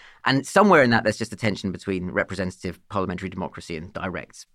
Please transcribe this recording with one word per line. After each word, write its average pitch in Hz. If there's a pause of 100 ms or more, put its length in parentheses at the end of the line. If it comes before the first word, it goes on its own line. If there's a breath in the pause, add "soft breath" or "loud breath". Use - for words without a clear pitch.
(240 loud breath)
And 131
somewhere 196
in 123
that, 113
there's 107
just 110
a -
tension 98
between 90
representative 95
parliamentary 92
democracy 85
and 78
direct 85